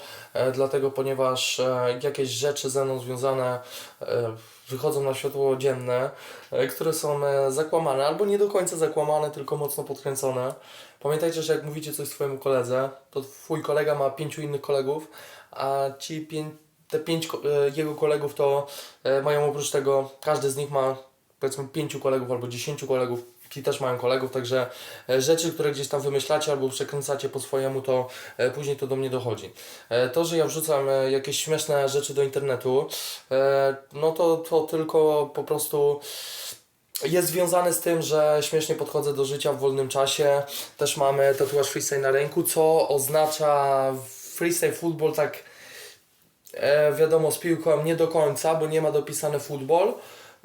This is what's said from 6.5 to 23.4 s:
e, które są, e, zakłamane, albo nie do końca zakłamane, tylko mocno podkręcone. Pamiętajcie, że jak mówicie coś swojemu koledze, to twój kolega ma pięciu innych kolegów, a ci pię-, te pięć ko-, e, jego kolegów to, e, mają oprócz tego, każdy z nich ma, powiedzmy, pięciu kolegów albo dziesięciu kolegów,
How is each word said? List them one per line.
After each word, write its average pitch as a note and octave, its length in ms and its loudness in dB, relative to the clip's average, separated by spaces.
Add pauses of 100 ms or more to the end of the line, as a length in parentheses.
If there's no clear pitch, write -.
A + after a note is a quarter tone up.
e, B2+ 160 0
które D#3+ 260 -2
są, D3 340 -2
e, C#3 260 2
zakłamane, D3+ 540 0
albo E3+ 200 0
nie G3+ 120 2
do G3+ 100 4
końca F#3 280 0
zakłamane, D3+ 540 0
tylko C#3+ 260 -6
mocno C#3+ 280 -4
podkręcone. C3 720 -4 (460)
Pamiętajcie, D#3+ 420 0
że D#3 100 0
jak D3 120 0
mówicie D3+ 280 -8
coś C#3+ 160 -8
swojemu C3+ 300 -4
koledze, C3 520 0 (200)
to C#3+ 100 -4
twój D3+ 420 -8
kolega D3+ 320 2
ma C#3 160 0
pięciu D3+ 320 -8
innych C#3+ 180 -6
kolegów, C#3+ 480 -2 (420)
a C#3 480 -2
ci D#3 280 -10
pię-, D#3 240 -8 (380)
te D#3 100 -2
pięć D#3+ 280 -2
ko-, - 180 -6
e, C#3+ 320 4
jego D3+ 180 -2
kolegów D3 400 0
to, C#3+ 320 2 (380)
e, C3+ 180 2
mają D3 280 2
oprócz C#3+ 200 -4
tego, C#3 400 2 (100)
każdy C#3 300 0
z C3 60 -6
nich C#3+ 140 -6
ma, C3 260 0 (440)
powiedzmy, C3+ 280 -4
pięciu C#3 320 -6
kolegów C3 300 0
albo B2 180 -4
dziesięciu C3+ 380 -8
kolegów, B2 340 0 (300)